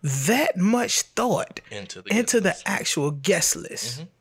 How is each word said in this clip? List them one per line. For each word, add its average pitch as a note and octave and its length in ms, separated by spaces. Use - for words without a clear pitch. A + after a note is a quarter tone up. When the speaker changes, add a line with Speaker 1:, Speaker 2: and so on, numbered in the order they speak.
Speaker 1:
that D#3+ 560
much A#3 460
thought - 560
Speaker 2:
Into G2 300
the G2 100
Speaker 1:
into A3 100
Speaker 2:
guest A3+ 220
Speaker 1:
the F#3+ 60
Speaker 2:
list. - 180
Speaker 1:
actual D3 440
guest D#3 440
list. - 440
Speaker 2:
Mm-hmm. E3 60